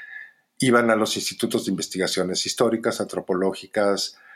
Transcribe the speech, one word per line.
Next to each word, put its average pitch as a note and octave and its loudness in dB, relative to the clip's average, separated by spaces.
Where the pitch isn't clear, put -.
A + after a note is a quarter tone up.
iban A#2+ 6
a A2 6
los G#2+ 0
institutos - -2
de G#2 0
investigaciones F2+ -2
históricas, A2+ 0
antropológicas, F#2+ -2